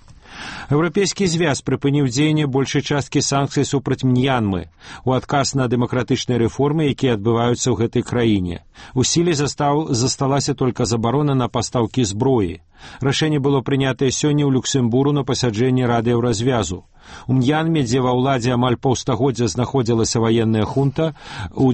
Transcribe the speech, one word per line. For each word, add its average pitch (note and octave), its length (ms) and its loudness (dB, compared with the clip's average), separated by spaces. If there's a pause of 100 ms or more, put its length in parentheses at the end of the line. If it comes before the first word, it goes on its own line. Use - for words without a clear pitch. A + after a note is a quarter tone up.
(720)
Еўрапейскі F3 560 0
звяз D#3+ 320 0
прыпыніў C#3 480 0
дзеянне D3+ 400 0
большай C3+ 320 0
часткі C#3+ 400 -2
санкцый C#3 480 0
супраць C3 360 -2
М'янмы B2 640 0 (360)
у B2+ 80 0
адказ B2+ 440 0
на C3 120 0
дэмакратычныя A#2+ 720 0
рэформы, D3 520 0
якія B2 240 0
адбываюцца A#2 520 0
ў A#2 80 0
гэтай A#2 240 0
краіне. G2+ 640 0 (300)
У C3 100 2
сіле E3+ 320 2
застаў-, D3 560 0
засталася C3+ 640 0
толькі B2 340 0
забарона A#2+ 480 0
на B2 120 0
пастаўкі A#2+ 560 0
зброі. G2+ 560 0 (400)
Рашэнне C#3 440 0
было C#3+ 160 2
прынятае C3+ 480 0
сёння D3 400 0
ў C3+ 80 2
Люксембуру B2+ 560 0
на C#3+ 120 0
пасяджэнні B2+ 600 0
Рады A#2+ 320 0
Еўразвязу. A#2 720 -2 (380)
У B2+ 80 0
М'янме, D3+ 480 2
дзе B2 180 0
ва B2+ 160 2
ўладзе B2+ 400 0
амаль B2 240 2
паўстагоддзя A#2+ 720 0
знаходзілася A#2 720 0
ваенная A2 420 2
хунта, C#3 480 0 (400)
у C3+ 220 2